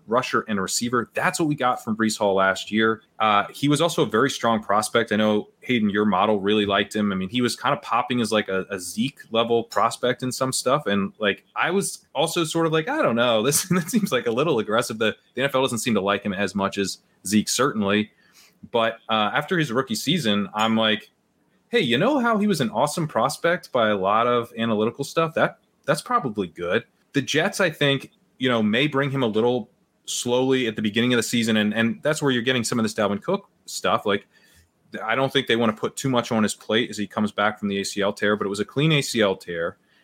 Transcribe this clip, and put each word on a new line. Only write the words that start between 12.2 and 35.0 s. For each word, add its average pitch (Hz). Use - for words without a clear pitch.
sort 165
of 160
like, 156
"I 302
don't 143
know, 117
this, 143
<laughs> -
that 175
seems, 208
like, 120
a 117
little 135
aggressive." 107
The, 107
the 123
N 135
F 135
L 131
doesn't 123
seem 117
to 101
like 101
him 104
as 92
much 98
as 98
Zeke, 101
certainly. 104
But, 113
uh, 107
after 151
his 151
rookie 117
season, 107
I'm 110
like, 110
"Hey, 233
you 120
know 262
how 233
he 202
was 180
an 117
awesome 147
prospect 151
by 113
a 104
lot 104
of 120
analytical 113
stuff? 160
That, 139
that's 156
probably 113
good." 87
The 139
Jets, 156
I 185
think, 139
you 127
know, 117
may 110
bring 139
him 135
a 117
little 113
slowly 127
at 107
the 110
beginning 113
of 123
the 110
season. 113
And, 104
and 113
that's 151
where 139
you're 123
getting 127
some 123
of 113
this 107
Dalvin 101
Cook 196
stuff. -
Like, 104